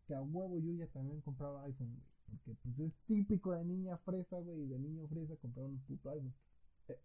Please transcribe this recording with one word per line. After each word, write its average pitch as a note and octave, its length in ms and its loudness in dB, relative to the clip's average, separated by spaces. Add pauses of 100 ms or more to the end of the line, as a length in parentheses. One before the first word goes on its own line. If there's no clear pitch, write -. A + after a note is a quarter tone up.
que D3+ 80 -2
a C3+ 60 0
huevo F3 380 0
Yuya E3 320 2
también C#3 300 -4
compraba C#3+ 420 -4
iPhone, C3+ 300 -4
güey. C3 100 -10 (240)
Porque, A2 360 -8
pues, B2 160 -2
es D#3+ 260 0
típico G3+ 460 8
de E3+ 120 2
niña F3+ 360 0
fresa, F#3 400 0
güey, E3+ 240 -4
y C3+ 40 0
de B2+ 120 0
niño D#3 280 -4
fresa D#3 300 -2
comprar B2+ 300 -4
un C#3 160 -4
puto C#3 260 -6
iPhone. C3+ 240 -4 (540)
E-, - 180 -8